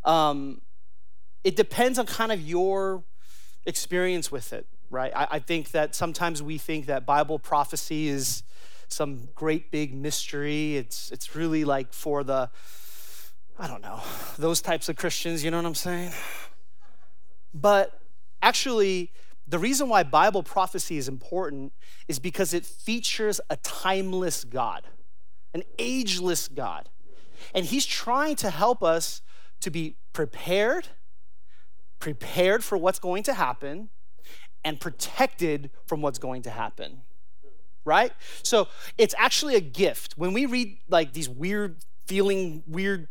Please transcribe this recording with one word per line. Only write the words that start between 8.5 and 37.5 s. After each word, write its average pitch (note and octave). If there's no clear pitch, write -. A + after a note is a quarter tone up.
some C3+
great D#3+
big D3+
mystery. D3
It's, -
it's -
really, D#3
like, C3+
for D3
the, C3
I E3+
don't A2+
know, G2+
those E3
types -
of D#3+
Christians, E3
you E3
know E3+
what E3+
I'm D#3+
saying? F3
But G3
actually, G3+
the E3
reason C4
why G3+
Bible E3+
prophecy F#3
is C3+
important C#3
is C3+
because F3
it E3+
features -
a D3+
timeless F#3
God, A#2
an E3+
ageless G3
God. G2
And F#3
he's C4+
trying C#4+
to G#3
help G3
us E3
to F#3
be D#3
prepared, G3+
prepared F#3
for G3+
what's F#3
going F#3+
to C4+
happen, D3+
and D3+
protected D#3
from D3+
what's D3
going B2+
to A#2
happen, A2